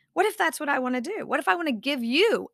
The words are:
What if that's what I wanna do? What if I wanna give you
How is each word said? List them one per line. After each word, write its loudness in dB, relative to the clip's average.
What 2
if -2
that's -2
what -2
I 0
wanna -2
do? -8
What 0
if -2
I 4
wanna -2
give -2
you 2